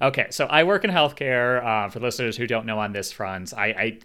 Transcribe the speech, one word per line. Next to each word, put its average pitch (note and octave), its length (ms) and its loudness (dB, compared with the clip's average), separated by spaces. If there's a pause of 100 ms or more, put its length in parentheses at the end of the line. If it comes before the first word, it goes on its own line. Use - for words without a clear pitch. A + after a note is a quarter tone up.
Okay, C3+ 280 2
so - 160 0
I D3+ 180 6
work G3 220 2
in G3+ 60 0
healthcare. B2+ 720 2
Uh, A2 280 0
for A2 100 -10
listeners A#2 380 -2
who B2 100 -4
don't A2+ 180 -2
know A2 140 -2
on G#2 140 -2
this G2+ 180 -6
front, F#2+ 420 -8
I, G#2+ 140 -2
I A2+ 380 -2